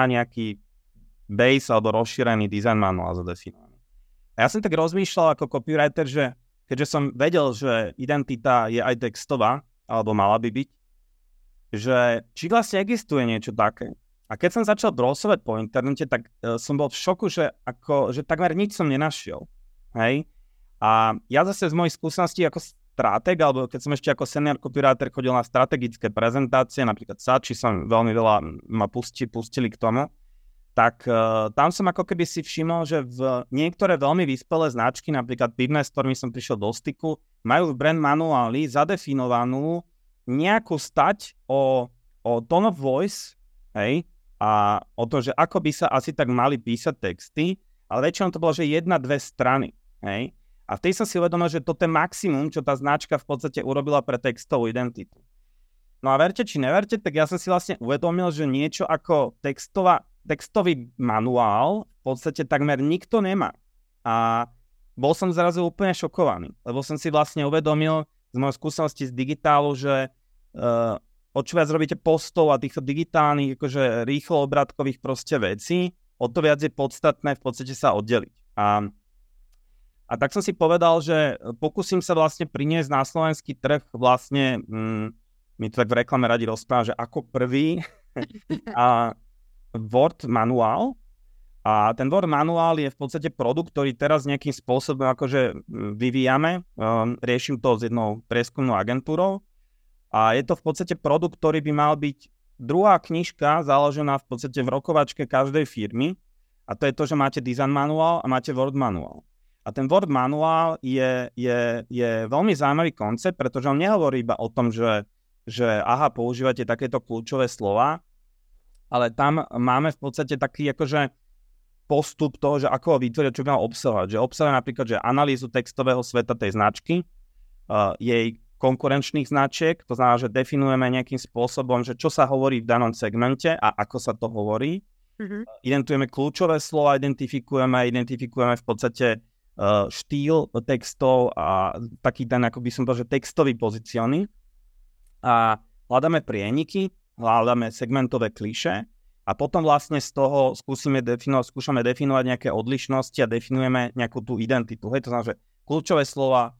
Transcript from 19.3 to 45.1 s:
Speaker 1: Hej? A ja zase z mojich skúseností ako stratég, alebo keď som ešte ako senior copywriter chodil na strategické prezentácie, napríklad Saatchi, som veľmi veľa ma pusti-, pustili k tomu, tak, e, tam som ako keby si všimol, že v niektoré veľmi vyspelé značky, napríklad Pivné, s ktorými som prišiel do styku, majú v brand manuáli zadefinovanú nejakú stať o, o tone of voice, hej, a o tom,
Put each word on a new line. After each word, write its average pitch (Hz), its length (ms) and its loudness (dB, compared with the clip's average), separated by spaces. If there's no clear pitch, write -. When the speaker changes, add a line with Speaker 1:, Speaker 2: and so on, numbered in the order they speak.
Speaker 1:
Hej? 123 320 0
A 110 320 4
ja 143 160 4
zase 196 240 -2
z 156 80 -2
mojich 170 160 0
skúseností 170 480 -4
ako 160 160 0
stratég, 117 420 0
alebo 131 320 2
keď 135 160 -10
som 147 80 -2
ešte 139 160 -4
ako 139 160 0
senior 147 320 -2
copywriter 135 560 2
chodil 127 160 -2
na 123 160 2
strategické 123 640 0
prezentácie, 127 720 0
napríklad 107 400 -4
Saatchi, 127 320 0
som 107 320 -2
veľmi 113 320 4
veľa 104 480 2
ma 107 240 -2
pusti-, 123 400 -8
pustili 113 400 -4
k - 80 -14
tomu, 120 320 0
tak, 117 320 2
e, 120 80 2
tam 151 160 4
som 190 160 -2
ako - 160 -2
keby 170 240 -2
si 160 160 -8
všimol, 165 400 -2
že 156 200 -2
v 123 480 -4
niektoré 170 440 0
veľmi 147 320 2
vyspelé 151 480 0
značky, 123 360 -2
napríklad 123 440 -2
Pivné, 139 280 0
s - 80 -8
ktorými 131 240 -2
som 120 200 -8
prišiel 120 240 -4
do 104 160 -2
styku, 156 400 -6
majú 156 240 4
v 127 80 -6
brand 156 200 2
manuáli 147 680 0
zadefinovanú 135 1200 -2
nejakú 175 480 0
stať 156 560 0
o, 131 400 2
o 117 40 0
tone 175 280 2
of 170 80 -10
voice, 135 600 -4
hej, 123 320 0
a 104 480 2
o 117 80 0
tom, 131 160 -2